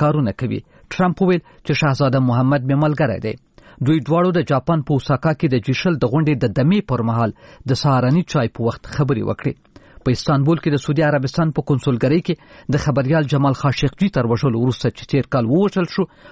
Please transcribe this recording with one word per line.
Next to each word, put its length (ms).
کارونه 300
کوي. 280
ټرمپ 320
وویل 200
چې 300
شاهزاده 480
محمد 420
مې 220
ملګری 360
دی. 140
دوی 220
دواړو 320
د 160
جاپان 340
په 120
اوساکا 380
کې 160
د 160
جی 160
شل 160
د 160
غونډې 240
د 160
دمې 360
پر 140
مهال 280
د 140
سهارني 420
چای 260
په 180
وخت 200
خبرې 380
وکړې. 280
په 160
استانبول 440
کې 120
د 100
سعودي 240
عربستان 500
په 120
کنسولګرۍ 520
کې 140
د 120
خبریال 480
جمال 240
خاشقجي 600
تر 120
وژلو 320
وروسته 320
چې 140
تیر 260
کال 160
ووژل 400
شو، 160